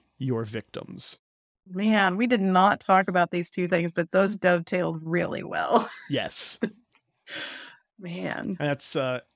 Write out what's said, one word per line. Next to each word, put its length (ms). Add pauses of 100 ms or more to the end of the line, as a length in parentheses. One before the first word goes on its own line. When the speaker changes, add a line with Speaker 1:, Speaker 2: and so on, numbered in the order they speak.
(200)
Speaker 1:
"Your 260
victims." 720 (540)
Speaker 2:
Man, 460
we 80
did 160
not 380
talk 300
about 200
these 220
two 160
things, 240
but 200
those 260
dovetailed 640
really 400
well. 440 (120)
<laughs> 100
Speaker 1:
Yes. 480 (1400)
Speaker 2:
Man. 600
Speaker 1:
That's, 360
uh, 240 (160)